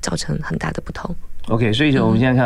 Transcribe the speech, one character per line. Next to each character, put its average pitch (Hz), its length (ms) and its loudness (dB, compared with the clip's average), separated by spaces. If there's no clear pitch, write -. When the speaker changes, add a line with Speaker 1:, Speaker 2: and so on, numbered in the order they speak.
Speaker 1:
造 - 140 -6
成 151 280 -4
很 - 140 -4
大 - 140 -4
的 - 100 -8
不 - 100 -10
同。 - 240 -8
Speaker 2:
OK， 113 240 2
所 113 140 2
以 143 120 4
我 110 140 2
们 110 80 4
现 131 80 4
在 127 80 4
看 127 100 4